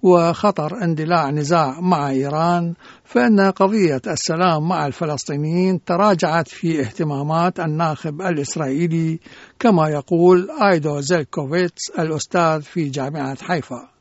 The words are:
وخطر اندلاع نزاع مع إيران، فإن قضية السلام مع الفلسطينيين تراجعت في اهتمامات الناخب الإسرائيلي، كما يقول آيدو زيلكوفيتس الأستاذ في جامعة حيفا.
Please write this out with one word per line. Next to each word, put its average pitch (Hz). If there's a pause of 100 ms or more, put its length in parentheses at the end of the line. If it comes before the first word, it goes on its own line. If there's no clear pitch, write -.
وخطر 175
اندلاع 160
نزاع 151
مع 170
إيران، 160 (300)
فإن 240
قضية 196
السلام 165
مع 165
الفلسطينيين 156
تراجعت 175
في 165
اهتمامات 151
الناخب 156
الإسرائيلي، 160 (400)
كما 170
يقول 175 (240)
آيدو 151
زيلكوفيتس 156 (100)
الأستاذ 160
في 151
جامعة 135
حيفا. 131